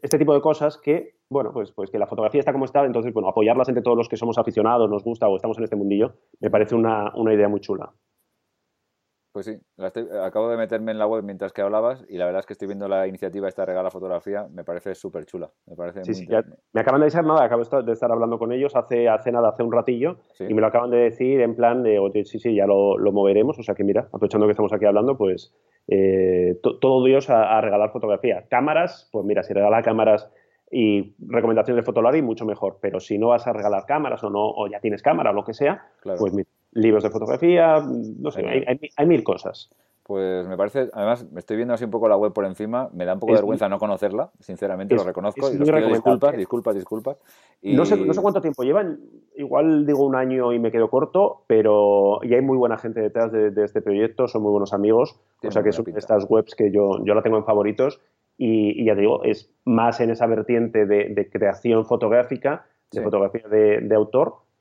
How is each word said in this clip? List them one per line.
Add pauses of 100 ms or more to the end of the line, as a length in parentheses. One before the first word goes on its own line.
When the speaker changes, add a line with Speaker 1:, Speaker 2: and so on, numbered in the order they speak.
Speaker 1:
este
tipo
de
cosas
que, (160)
bueno,
pues,
pues
que
la
fotografía
está
como
está,
entonces,
bueno,
apoyarlas
entre
todos
los
que
somos
aficionados,
nos
gusta
o
estamos
en
este
mundillo, (280)
me
parece
una,
una
idea
muy
chula. (1400)
Speaker 2:
Pues
sí, (200)
la
estoy, (160)
acabo
de
meterme
en
la
web
mientras
que
hablabas
y
la
verdad
es
que
estoy
viendo
la
iniciativa
esta
Regala
Fotografía,
me
parece
súper
chula, (200)
me
parece
Speaker 1:
Sí,
Speaker 2:
muy
Speaker 1:
sí,
ya
Speaker 2:
inter- (140)
Speaker 1:
me
acaban
de
avisar,
nada,
acabo
de
estar,
de
estar
hablando
con
ellos
hace,
hace
nada,
hace
un
ratillo, (160)
Speaker 2:
Sí.
Speaker 1:
y
me
lo
acaban
de
decir
en
plan
de,
"Oye,
sí,
sí,
ya
lo,
lo
moveremos",
o
sea
que
mira,
aprovechando
que
estamos
aquí
hablando,
pues, (320)
eh,
to-,
todo
Dios
a,
a
regalar
fotografía.
Cámaras,
pues
mira,
si
regala
cámaras (440)
y
recomendaciones
de
Fotolari,
mucho
mejor,
pero
si
no
vas
a
regalar
cámaras
o
no,
o
ya
tienes
cámara
o
lo
que
sea, (160)
Speaker 2:
Claro.
Speaker 1:
pues
mira, (240)
libros
de
fotografía,
no
sé,
Speaker 2:
Genial.
Speaker 1:
hay,
hay,
hay
mil
cosas. (360)
Speaker 2:
Pues
me
parece,
además,
me
estoy
viendo
así
un
poco
la
web
por
encima,
me
da
un
poco
de
Speaker 1:
Es
Speaker 2:
vergüenza
Speaker 1:
muy
Speaker 2:
no
conocerla,
sinceramente,
Speaker 1:
es,
Speaker 2:
lo
reconozco,
Speaker 1:
es
Speaker 2:
y
los
Speaker 1:
muy
Speaker 2:
pido
disculpas,
Speaker 1:
recomendable.
Speaker 2:
disculpas,
disculpas. (440)
Y
Speaker 1:
No
sé,
no
sé
cuánto
tiempo
llevan, (340)
igual
digo
un
año
y
me
quedo
corto,
pero
y
hay
muy
buena
gente
detrás
de,
de
este
proyecto,
son
muy
buenos
amigos, (220)
Speaker 2:
Tiene
Speaker 1:
o
sea
Speaker 2:
muy
Speaker 1:
que
Speaker 2:
buena
Speaker 1:
es
una
de
Speaker 2:
pinta.
Speaker 1:
estas
webs
que
yo,
yo
la
tengo
en
favoritos (420)
y,
y
ya
te
digo,
es (160)
más
en
esa
vertiente
de,
de
creación
fotográfica, (260)
de
Speaker 2:
Sí.
Speaker 1:
fotografía
de,
de
autor, (240)